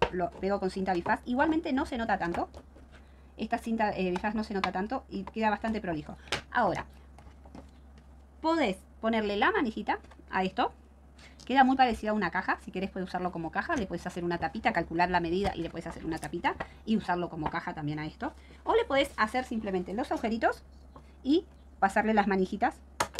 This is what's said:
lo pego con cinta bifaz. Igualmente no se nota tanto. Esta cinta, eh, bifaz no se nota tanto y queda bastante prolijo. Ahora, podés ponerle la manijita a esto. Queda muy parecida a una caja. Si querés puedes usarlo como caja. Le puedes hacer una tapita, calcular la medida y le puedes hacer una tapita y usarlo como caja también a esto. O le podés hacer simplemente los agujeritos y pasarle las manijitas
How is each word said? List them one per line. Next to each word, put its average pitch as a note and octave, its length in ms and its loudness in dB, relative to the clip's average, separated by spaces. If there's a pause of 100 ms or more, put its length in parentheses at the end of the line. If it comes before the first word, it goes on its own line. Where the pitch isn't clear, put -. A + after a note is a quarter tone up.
(120)
lo F3 200 0
pego G3 280 -2
con F#3+ 80 0
cinta F#3+ 240 -2
bifaz. F#3+ 320 0
Igualmente D#4 480 2
no C#4 140 2
se C#4 100 -4
nota A3+ 220 0
tanto. E3+ 320 -2 (880)
Esta G#3+ 180 -4
cinta, A3+ 400 0
eh, F#3 140 2
bifaz G3+ 240 -2
no G#3+ 100 -2
se - 80 -8
nota F#3+ 180 0
tanto G#3 380 -4
y G3 160 -8
queda A3 240 0
bastante G#3+ 320 -2
prolijo. E3 380 -6 (340)
Ahora, G3+ 320 0 (1600)
podés D#4 340 4 (240)
ponerle A3 380 2
la C#4+ 120 4
manijita C#4+ 480 0 (320)
a F#3 140 0
esto. C4 300 -2 (720)
Queda C4 160 6
muy C4 140 6
parecida A3+ 340 2
a - 20 2
una G3+ 200 0
caja. G3+ 320 0
Si F#3 80 -14
querés F#3+ 180 -4
puedes F#3 180 -6
usarlo F3+ 220 -2
como E3 220 -6
caja. B3+ 240 -2
Le G#3 100 0
puedes F3 180 -6
hacer F3 200 -6
una E3+ 140 0
tapita, A3 340 0
calcular E3+ 380 2
la F3 100 4
medida F3+ 340 0
y E3+ 80 -6
le D#3+ 80 -6
puedes E3 160 -8
hacer F3 180 -10
una D#3+ 140 -4
tapita F3 380 -2 (280)
y A3 120 2
usarlo F3 340 0
como D#3 200 -4
caja E3+ 220 -4
también D3+ 280 -4
a D3+ 60 -4
esto. B3 260 -6 (320)
O F4 100 2
le A4+ 100 4
podés C#4 320 2
hacer B3 280 2
simplemente G3 500 -2
los B3+ 160 -2
agujeritos C#4 540 0 (580)
y D4+ 240 4 (320)
pasarle G#3 360 4
las G3+ 120 6
manijitas F#3+ 480 2 (460)